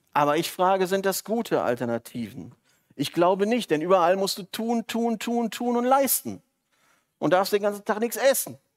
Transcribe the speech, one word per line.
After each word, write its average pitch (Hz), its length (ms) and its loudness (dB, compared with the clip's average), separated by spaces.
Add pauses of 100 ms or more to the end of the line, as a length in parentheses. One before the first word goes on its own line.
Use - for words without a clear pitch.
(140)
Aber 147 240 2
ich 165 140 -2
frage, 185 340 2
sind 190 200 -2
das 190 180 -2
gute 202 380 -2
Alternativen? 117 920 -6 (420)
Ich 139 180 -4
glaube 185 340 2
nicht, 226 240 0
denn 151 100 0
überall 175 340 4
musst 190 220 -2
du 202 60 -12
tun, 226 420 -4
tun, 233 320 -2
tun, 233 320 -2
tun 240 280 -2
und 240 80 0
leisten. 254 560 0 (800)
Und - 120 2
darfst 185 220 2
den 208 80 2
ganzen 208 240 -4
Tag 208 140 -2
nichts 233 180 -2
essen. 247 400 0 (200)